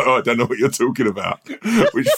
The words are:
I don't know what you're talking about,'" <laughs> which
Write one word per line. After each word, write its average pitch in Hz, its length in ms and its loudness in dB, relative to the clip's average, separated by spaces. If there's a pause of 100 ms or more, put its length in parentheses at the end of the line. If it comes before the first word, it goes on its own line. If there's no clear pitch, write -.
(160)
I 113 40 2
don't 120 160 0
know 120 100 0
what 117 120 -4
you're 131 100 2
talking 123 380 -2
about,'" 95 320 -4 (100)
<laughs> 226 440 0
which - 240 -2